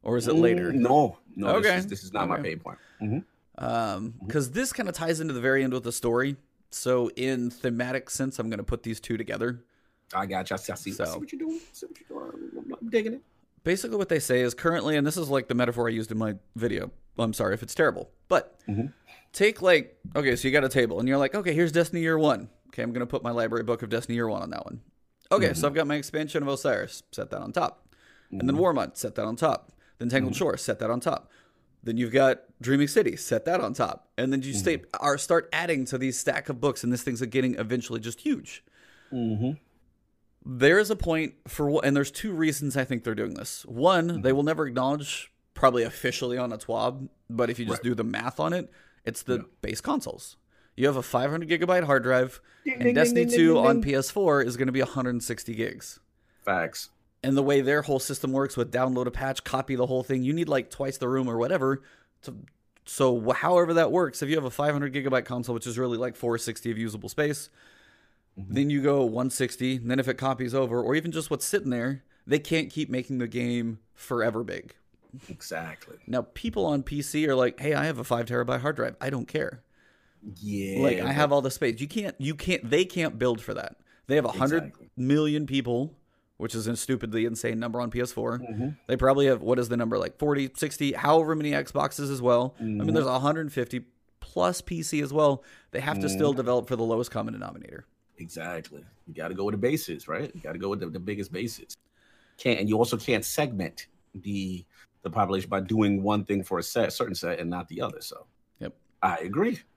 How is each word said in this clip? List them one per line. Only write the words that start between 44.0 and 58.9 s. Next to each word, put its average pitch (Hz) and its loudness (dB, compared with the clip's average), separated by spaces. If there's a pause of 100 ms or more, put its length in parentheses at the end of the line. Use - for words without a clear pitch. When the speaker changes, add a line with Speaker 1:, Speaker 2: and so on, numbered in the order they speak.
Speaker 1:
they 170 -2 (160)
Speaker 2:
Mm-hmm. 131 6
Speaker 1:
will 143 2
never 156 0
acknowledge, 135 -2 (220)
probably 123 6
officially 123 -2
on 123 -4
a 107 -8
twab, 120 -4 (200)
but 123 0
if 117 -4
you 117 -4
just 110 -2
Speaker 2:
Right. - -8
Speaker 1:
do 120 2
the 110 -2
math 113 -4
on 160 0
it, 180 -4 (360)
it's 113 -6
the 127 0
Speaker 2:
Yeah. 104 -4 (180)
Speaker 1:
base - -6
consoles. - -6 (380)
You 131 2
have 143 2
a 123 -2
five 135 0
hundred 160 -4
gigabyte 175 2
hard 139 4
drive, 127 2 (220)
Speaker 2:
Ding, 269 -4
Speaker 1:
and 247 -4
Speaker 2:
ding, 240 6
Speaker 1:
Destiny 240 6
Speaker 2:
ding, 240 2
ding, 240 4
Speaker 1:
Two 160 10
Speaker 2:
ding, - 6
Speaker 1:
on 277 8
Speaker 2:
ding. 233 2
Speaker 1:
P 139 2
S 135 2
four 156 4
is 120 0
gonna 131 2
be 135 0
a 123 4
hundred 123 -2
sixty 117 -6
gigs. - -6 (440)
Speaker 2:
Facts. 92 -2 (320)
Speaker 1:
And 135 2
the 139 4
way 139 6
their 143 2
whole 139 2
system 135 -4
works 135 0
with 120 -2
download 127 2